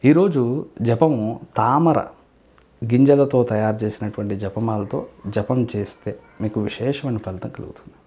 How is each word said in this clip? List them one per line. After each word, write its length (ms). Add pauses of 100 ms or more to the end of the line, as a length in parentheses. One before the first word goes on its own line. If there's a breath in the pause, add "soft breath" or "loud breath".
ఈరోజు 580 (160)
జపము 580 (160)
తామర 420 (840)
గింజలతో 600
తయారు 420
చేసినటువంటి 520
జపమాలతో 720 (300)
జపం 400
చేస్తే 420 (220)
మీకు 200
విశేషమైన 560
ఫలితం 320
కలుగుతుంది. 480 (100)